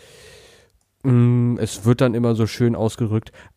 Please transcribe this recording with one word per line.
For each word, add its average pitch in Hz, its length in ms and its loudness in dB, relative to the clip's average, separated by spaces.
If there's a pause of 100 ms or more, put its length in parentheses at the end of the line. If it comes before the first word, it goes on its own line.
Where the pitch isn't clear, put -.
(1040)
Mm, 120 560 2
es 104 280 -6
wird 120 160 4
dann 127 100 2
immer 117 220 0
so 110 120 0
schön 120 300 -2
ausgerückt, 110 560 -4 (240)